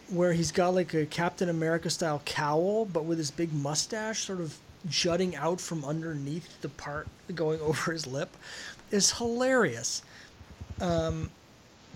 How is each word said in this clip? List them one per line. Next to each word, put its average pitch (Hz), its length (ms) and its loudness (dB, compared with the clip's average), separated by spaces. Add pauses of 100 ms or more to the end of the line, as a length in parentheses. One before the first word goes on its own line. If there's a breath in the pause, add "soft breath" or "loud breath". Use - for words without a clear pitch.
where 175 240 4
he's 165 180 2
got, 185 240 4
like, 175 180 0
a 156 120 2
Captain 175 440 0
America 165 400 2
style 156 360 0
cowl, 175 600 2
but 165 200 -2
with 165 120 0
his 151 140 -2
big 165 220 -2
mustache 214 720 -2
sort 190 140 -6
of 160 160 -6 (340)
jutting 175 460 2
out 160 260 0
from 156 240 -4
underneath 156 760 -4
the 151 80 -6
part 147 380 -8 (280)
going 156 260 2
<laughs> - 0 -
over 156 300 2
his 160 140 -4
lip. 131 300 -4 (560 loud breath)
It's 202 260 4
hilarious. 233 840 2 (800 soft breath)
Um, 165 480 0 (680)